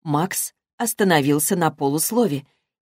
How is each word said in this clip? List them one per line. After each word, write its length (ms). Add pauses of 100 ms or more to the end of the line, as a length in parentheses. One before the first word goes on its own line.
Макс 500 (240)
остановился 800
на 160
полуслове, 720 (360)